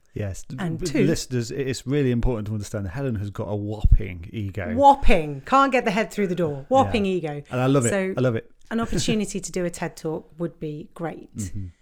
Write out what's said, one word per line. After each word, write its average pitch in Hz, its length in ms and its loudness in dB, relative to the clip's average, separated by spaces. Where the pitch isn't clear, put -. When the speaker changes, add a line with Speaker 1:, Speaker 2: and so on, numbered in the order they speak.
Speaker 1:
Yes. 101 300 -6
D-, - 160 -14
Speaker 2:
And 165 180 -4
Speaker 1:
b-, - 80 -6
Speaker 2:
two 220 220 2
Speaker 1:
listeners, 123 440 -2
it 135 160 -4
is - 200 -6
really 135 240 2
important 120 360 0
to 104 60 -6
understand 104 320 -6
that 95 60 -6
Helen 135 240 -6
has 104 160 -6
got 107 140 -8
a 101 100 -6
whopping 101 760 2
ego. 104 440 -6
Speaker 2:
Whopping. 233 680 6
Can't 269 260 4
get 247 140 2
the 233 60 0
head 196 200 -2
through 202 160 -2
the 175 80 -2
door. 147 320 -4
Whopping 247 380 2
Speaker 1:
Yeah. 190 80 0
Speaker 2:
ego. 147 360 -6
Speaker 1:
And 127 120 -2
I 127 60 2
love 135 180 4
it. 117 40 2
Speaker 2:
So 95 260 -2
Speaker 1:
I 127 60 -4
love 127 140 2
it. - 160 -8
Speaker 2:
an 226 80 -2
Speaker 1:
<laughs> 233 60 -2
Speaker 2:
opportunity 208 540 -2
to - 120 -12
do 180 140 -4
a 175 40 -2
ted 170 260 -8
Talk 165 420 -8
would 170 220 -8
be 151 340 -12
great. - 420 -12
Speaker 1:
Mm-hmm. 95 320 -8